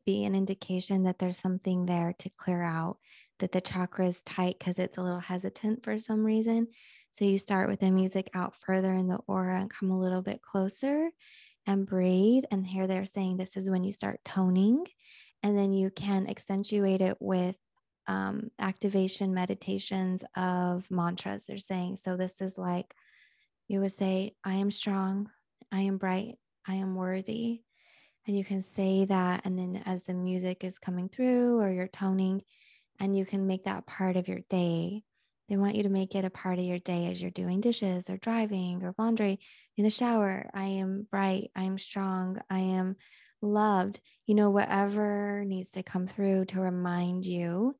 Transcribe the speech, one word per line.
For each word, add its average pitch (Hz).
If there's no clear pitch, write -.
be 202
an 196
indication 190
that 185
there's 180
something 180
there 175
to -
clear 175
out, 165
that 185
the 185
chakra 185
is 180
tight 180
'cause 180
it's 185
a 185
little 180
hesitant 190
for 214
some 220
reason. 226
So -
you 196
start 196
with 202
the 190
music 190
out 180
further 190
in 185
the 185
aura 185
and 196
come 190
a 185
little 185
bit 202
closer 277
and 196
breathe. 190
And 190
here 190
they're 190
saying, 185
"This 185
is 190
when 185
you 196
start -
toning." 190
And 208
then 196
you 190
can 196
accentuate 196
it 185
with, 185
um, -
activation 190
meditations 190
of 180
mantras, 180
they're 202
saying. 185
So 185
this 185
is 185
like, 180
you 196
would 196
say, 190
"I 190
am 196
strong, 196
I 190
am 196
bright, 190
I 190
am 190
worthy." 220
And 202
you 196
can 196
say 190
that. 185
And 185
then 180
as 185
the 185
music 185
is 185
coming 180
through 247
or 196
you're 185
toning, 190
and 196
you 190
can 196
make 190
that 190
part 185
of 180
your 185
day. 175
They 202
want 202
you 208
to 202
make 190
it 190
a 185
part 180
of 180
your 180
day 175
as 180
you're 180
doing 180
dishes 202
or 190
driving 190
or 180
laundry, 220
in 208
the 214
shower. 214
"I 196
am 190
bright, 196
I 190
am 190
strong, 190
I 190
am 185
loved." 208
You 214
know, 208
whatever 202
needs 185
to 190
come 185
through 190
to 185
remind 180
you, 180